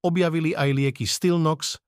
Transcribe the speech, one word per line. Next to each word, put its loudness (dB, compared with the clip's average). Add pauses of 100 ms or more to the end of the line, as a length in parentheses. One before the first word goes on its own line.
objavili 0
aj 0
lieky -2
Stilnox 0